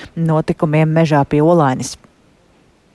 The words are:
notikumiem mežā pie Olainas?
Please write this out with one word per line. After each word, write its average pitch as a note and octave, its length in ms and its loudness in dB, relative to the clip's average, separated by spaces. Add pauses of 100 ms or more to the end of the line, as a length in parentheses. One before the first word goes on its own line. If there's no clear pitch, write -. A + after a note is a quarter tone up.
(120)
notikumiem D#3+ 800 -2
mežā D#3 320 2
pie D3 160 0
Olainas? D3 540 0 (1000)